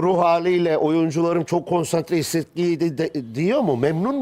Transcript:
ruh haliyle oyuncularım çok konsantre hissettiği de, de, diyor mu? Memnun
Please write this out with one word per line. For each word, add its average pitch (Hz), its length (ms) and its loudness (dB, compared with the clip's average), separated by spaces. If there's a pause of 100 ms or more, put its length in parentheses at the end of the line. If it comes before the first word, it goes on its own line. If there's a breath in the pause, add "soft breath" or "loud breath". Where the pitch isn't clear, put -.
ruh 180 160 2
haliyle 170 600 2
oyuncularım 165 640 0
çok 170 240 -4
konsantre 170 480 -2
hissettiği 165 640 -2
de, 160 180 -2
de, 135 360 -6
diyor 190 260 0
mu? 156 160 0
Memnun 160 460 0